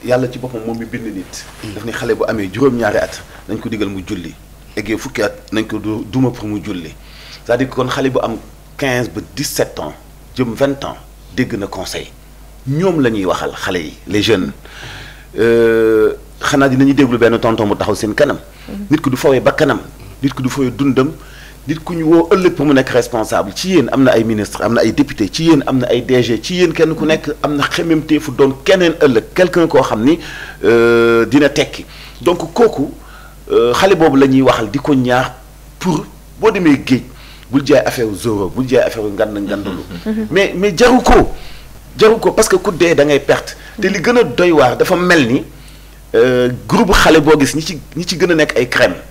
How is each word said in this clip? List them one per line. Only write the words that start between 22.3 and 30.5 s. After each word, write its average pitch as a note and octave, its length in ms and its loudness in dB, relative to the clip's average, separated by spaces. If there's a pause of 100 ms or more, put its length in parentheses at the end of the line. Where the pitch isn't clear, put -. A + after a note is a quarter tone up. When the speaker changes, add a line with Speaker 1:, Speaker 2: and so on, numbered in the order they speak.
Speaker 1:
ëllëg F#3 240 0
pour C#3 100 -2
mu D3 80 2
nekk C3 160 0
responsable. A2+ 680 -2
Ci F3+ 200 -6
yéen B2+ 160 2
am C3+ 120 2
na B2+ 80 4
ay A2+ 120 2
ministre, G#2+ 400 -4
am A2 100 0
na A2+ 80 2
ay A2 120 0
député, B2 380 -2
ci D#3+ 140 -4
yéen D#3+ 220 4
am C3 120 0
na B2+ 80 -2
ay A#2+ 140 0
D B2+ 220 2
G, A2 180 -2
ci - 140 -6
yéen F3+ 180 2
kenn D#3+ 220 0
ku D3+ 100 -4
nekk D#3 380 -2
am D3 140 -2
na C#3 100 -2
xememteefu D#3 640 -2
doon C3 320 2
keneen F#3 380 2
ëllëg, B2 340 2
quelqu'un F3 320 2
koo C#3 160 4
xam A2 220 -2
ni, E3 120 4 (460)